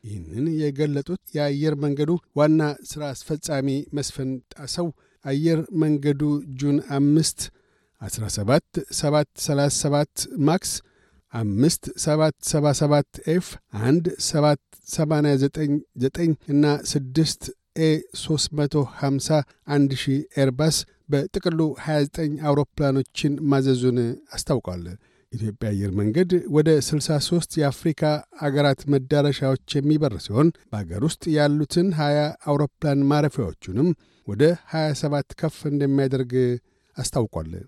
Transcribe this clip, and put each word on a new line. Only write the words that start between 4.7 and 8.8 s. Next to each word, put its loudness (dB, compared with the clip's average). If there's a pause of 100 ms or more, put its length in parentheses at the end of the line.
አየር 2 (160)
መንገዱ 2 (340)
ጁን 0 (160)
አምስት 2 (640)
አስራ -6
ሰባት 0 (240)